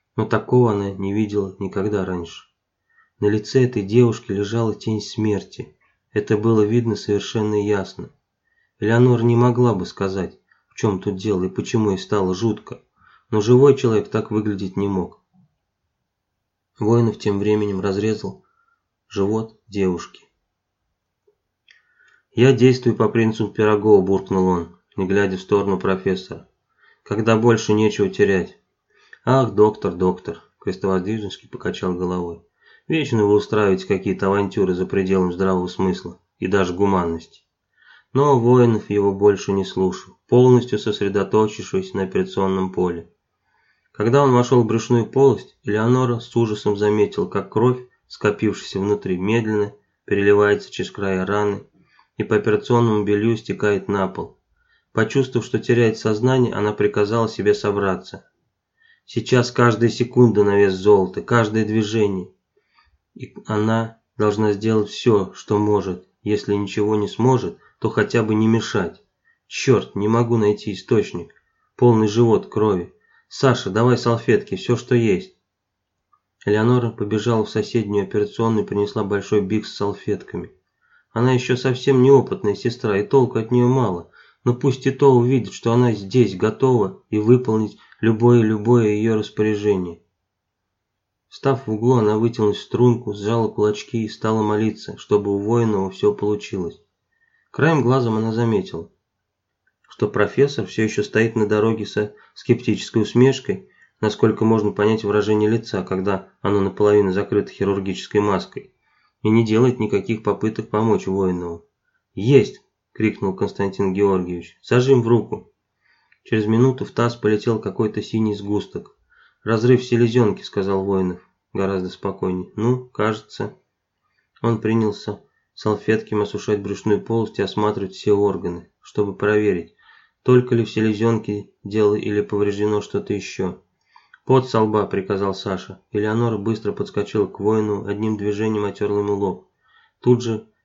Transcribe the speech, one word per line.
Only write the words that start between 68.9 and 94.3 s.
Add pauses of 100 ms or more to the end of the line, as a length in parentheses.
Черт,
не
могу
найти
источник. (420)
Полный
живот
крови. (400)
«Саша,
давай
салфетки,
все,
что
есть». (1080)
Элеонора
побежала
в
соседнюю
операционную
и
принесла
большой
бик
с
салфетками. (600)
Она
еще
совсем
неопытная
сестра,
и
толку
от
нее
мало, (340)
но
пусть
и
то
увидит,
что
она
здесь
готова
и
выполнить (240)
любое-любое
ее
распоряжение. (1300)
Встав
в
углу,
она
вытянулась
в
струнку,
сжала
кулачки
и
стала